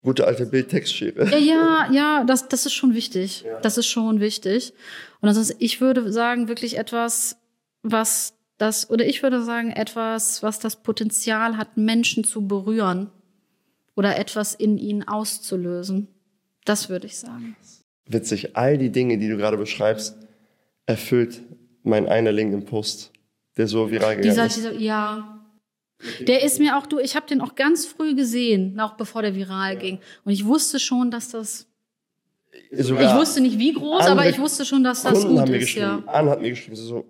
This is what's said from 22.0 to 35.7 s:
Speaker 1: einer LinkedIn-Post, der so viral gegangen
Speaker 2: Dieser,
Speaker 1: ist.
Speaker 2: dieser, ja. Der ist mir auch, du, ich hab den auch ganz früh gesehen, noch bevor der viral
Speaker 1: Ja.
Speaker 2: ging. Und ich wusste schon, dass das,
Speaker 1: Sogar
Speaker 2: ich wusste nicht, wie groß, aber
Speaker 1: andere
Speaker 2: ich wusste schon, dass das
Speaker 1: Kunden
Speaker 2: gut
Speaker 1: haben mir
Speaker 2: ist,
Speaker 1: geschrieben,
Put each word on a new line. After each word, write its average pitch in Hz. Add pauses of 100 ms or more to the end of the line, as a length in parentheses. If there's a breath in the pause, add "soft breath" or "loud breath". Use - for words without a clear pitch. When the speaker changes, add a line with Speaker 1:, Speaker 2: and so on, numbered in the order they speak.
Speaker 1:
einer 110
LinkedIn-Post, 104 (460)
der 110
so 110
viral 107
gegangen 214
Speaker 2:
Dieser, 226
Speaker 1:
ist. 220
Speaker 2:
dieser, 220
ja. 214 (840 loud breath)
Der 254
ist 277
mir 285
auch, 277
du, 294
ich 262
hab 202
den 269
auch 240
ganz 302
früh 311
gesehen, 226
noch 214
bevor 226
der 202
viral 190
Speaker 1:
Ja. 190
Speaker 2:
ging. 190 (260 loud breath)
Und 202
ich 202
wusste 277
schon, 247
dass 233
das, - (1040)
Speaker 1:
Sogar 131
Speaker 2:
ich -
wusste 302
nicht, 233
wie 285
groß, 302
aber 185
Speaker 1:
andere 277
Speaker 2:
ich 254
wusste 294
schon, 269
dass 247
das -
Speaker 1:
Kunden 202
Speaker 2:
gut -
Speaker 1:
haben 131
mir 120
Speaker 2:
ist, 120
Speaker 1:
geschrieben, 104